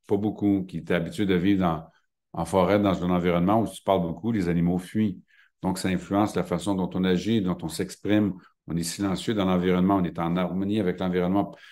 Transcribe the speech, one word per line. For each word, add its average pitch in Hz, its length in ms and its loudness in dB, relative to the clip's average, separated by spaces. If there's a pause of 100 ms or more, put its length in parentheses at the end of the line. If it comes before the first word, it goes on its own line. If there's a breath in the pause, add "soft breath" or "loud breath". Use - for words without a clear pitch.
pas 104 100 0
beaucoup, 101 480 0
qui 87 120 -10
étaient 80 160 -2
habitués 87 320 -2
de 92 100 2
vivre 95 260 4
dans, 80 240 0 (480 soft breath)
en 107 120 -4
forêt, 95 340 4
dans 92 240 0
un 90 60 0
environnement 90 520 2
où 95 60 -2
tu - 160 -12
parles 95 180 2
beaucoup, 85 300 -4
les 95 180 0
animaux 87 300 2
fuient. 104 420 -2 (400 soft breath)
Donc, 92 180 -4
ça 92 100 -2
influence 98 460 0
la 90 80 0
façon 92 320 -2
dont 90 180 -2
on 92 100 0
agit, 92 380 2
dont 90 200 -2
on 85 60 -6
s'exprime. 98 680 0 (360 loud breath)
On 80 60 -4
est 85 80 -2
silencieux 98 500 -2
dans 98 120 0
l'environnement, 92 520 2
on 92 60 2
est 82 160 -6
en 85 180 -2
harmonie 95 420 -2
avec 90 200 -2
l'environnement. 90 560 0 (160 loud breath)